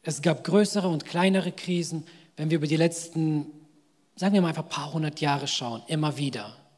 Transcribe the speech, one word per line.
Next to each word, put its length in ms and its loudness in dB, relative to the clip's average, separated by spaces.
es 200 -6
gab 220 2
größere 440 2
und 160 -2
kleinere 480 2
Krisen, 540 -4
wenn 120 -2
wir 100 2
über 100 0
die 80 2
letzten, 680 0
sagen 160 2
wir 80 6
mal 80 4
einfach 160 -4
ein 60 -14
paar 220 -8
hundert 280 -2
Jahre 280 0
schauen, 400 -6
immer 280 0
wieder. 400 -6